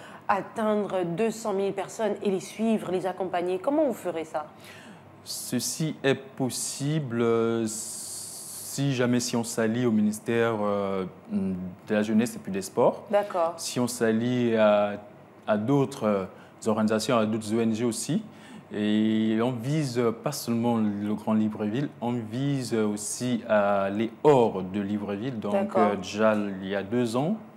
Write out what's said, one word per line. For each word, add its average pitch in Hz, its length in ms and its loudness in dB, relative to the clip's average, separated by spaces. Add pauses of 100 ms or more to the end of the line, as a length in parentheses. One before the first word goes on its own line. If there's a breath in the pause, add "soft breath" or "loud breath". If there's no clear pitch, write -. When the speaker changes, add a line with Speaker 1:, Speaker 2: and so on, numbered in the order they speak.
(280 loud breath)
Speaker 1:
atteindre 202 760 0
deux 175 280 -2
cent 214 200 -6
mille 196 220 0
personnes 202 400 -4 (100)
et 208 60 0
les 190 100 2
suivre, 214 520 -2
les 185 140 -2
accompagner ? 180 520 -2
Comment 294 280 2
vous 240 80 2
ferez 165 320 -6
ça ? 151 200 -6 (800 loud breath)
Speaker 2:
Ceci - 800 -4
est 135 120 6
possible, 139 1040 -2
euh, 113 460 2
si - 1300 -6
jamais 123 280 2
si - 140 -2
on 117 80 0
s'allie 117 420 0
au 120 60 4
ministère, 110 720 2
euh, 98 440 0 (260)
de 95 640 -4
la 107 100 4
Jeunesse 113 320 2
et - 40 -12
puis - 120 -10
des 95 100 -2
Sports. - 480 2
Speaker 1:
D'accord. 190 480 0
Speaker 2:
Si - 220 -6
on 123 80 2
s'allie 117 680 2
à, 104 440 4 (480)
à 107 100 4
d'autres, 131 480 2
euh, 101 200 2 (420 loud breath)
organisations, 110 500 2
à 110 80 4
d'autres 107 300 -2
O 117 40 4
N 113 140 2
G 113 120 -2
aussi. 143 360 0 (520 loud breath)
Et 110 720 2
on 127 80 0
vise 127 500 -2 (220)
pas 147 80 -2
seulement 117 460 0
le 104 360 0
Grand 107 200 -2
Libreville, 107 560 0 (100)
on 120 140 -2
vise 123 600 -2
aussi 110 760 0
à 101 320 4
aller 101 300 -2 (120)
hors 113 380 6
de 92 180 -4
Libreville. 104 600 -4
Donc, 104 120 -4
Speaker 1:
D'accord. 101 300 0
Speaker 2:
euh, 104 160 4
déjà, 104 380 2
il 98 340 -4
y 98 60 -2
a 98 60 -2
deux 117 360 0
ans, 160 180 0 (220)